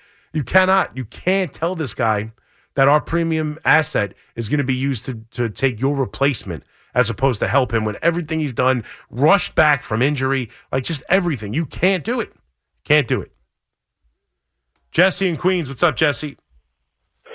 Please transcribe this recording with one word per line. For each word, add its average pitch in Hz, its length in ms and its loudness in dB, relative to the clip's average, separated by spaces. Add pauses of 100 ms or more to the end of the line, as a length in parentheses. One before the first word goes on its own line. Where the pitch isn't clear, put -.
(320)
You 156 120 0
cannot. 185 520 2
You 127 80 -4
can't 190 480 -2
tell 175 220 -2
this 160 200 -4
guy 110 380 0 (420)
that 135 140 4
our 147 120 6
premium 160 640 -2
asset 127 500 0 (200)
is 113 140 -6
gonna 143 160 0
be 127 100 -2
used 131 320 -2
to, 113 260 -6
to 120 160 -2
take 110 320 -2
your 139 160 0
replacement 127 680 -2 (300)
as 117 160 2
opposed 120 300 0
to 104 80 0
help 123 240 0
him 110 120 0
when 107 180 -2
everything 165 380 0
he's 147 120 -2
done, 127 320 0 (260)
rushed 156 440 0
back 151 280 2
from 113 200 -2
injury, 131 480 -2 (200)
like, 135 140 -2
just 147 240 -6
everything. 160 440 0
You 156 140 -2
can't 185 380 0
do 247 160 -2
it. - 120 -8 (520)
Can't 147 220 2
do 117 140 0
it. - 100 -10 (1600)
Jesse 185 380 2
in 170 80 0
Queens. 175 320 0
What's 135 160 -2
up, 156 100 4
Jesse? 147 420 -2 (960)